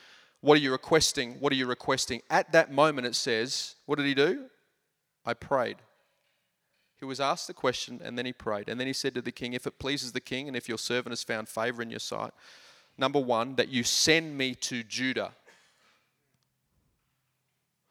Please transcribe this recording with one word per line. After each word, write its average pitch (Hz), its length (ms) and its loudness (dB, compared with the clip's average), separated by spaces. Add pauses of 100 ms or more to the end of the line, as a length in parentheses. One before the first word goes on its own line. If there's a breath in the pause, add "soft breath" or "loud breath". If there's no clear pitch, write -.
(400 soft breath)
What 147 140 10
are 151 60 8
you 135 120 2
requesting? 131 680 2
What 139 120 2
are 135 40 0
you 131 100 2
requesting?" 123 640 -2
At 175 220 2
that 160 200 6
moment, 143 340 4
it 120 80 -6
says, 120 600 -2 (120)
what 147 100 -2
did 143 100 0
he 139 80 2
do? 196 320 4 (800)
I 117 100 -2
prayed. 113 440 -2 (1200)
He 139 60 -14
was 135 160 -8
asked 143 280 -2
the - 60 -12
question 123 480 -2
and 120 140 -10
then 123 100 -4
he 127 60 -6
prayed. 104 360 -6
And 113 100 -6
then 127 80 -2
he 135 60 -4
said 131 220 -2
to 123 80 -4
the 120 100 -6
king, 120 220 -8
"If 123 120 -6
it - 120 -10
pleases 131 340 -4
the 123 80 -4
king 135 260 -8
and 131 100 -6
if - 120 -8
your 110 100 -4
servant 120 320 -2
has 117 140 -6
found 110 240 -6
favor 120 340 -4
in 113 80 -8
your 113 80 -10
sight, 107 340 -8 (640 loud breath)
number 139 220 2
one, 123 380 0
that 123 120 2
you 123 140 0
send 156 560 2
me 131 160 -2
to 120 300 -6
Judah. 110 500 -4 (2500 soft breath)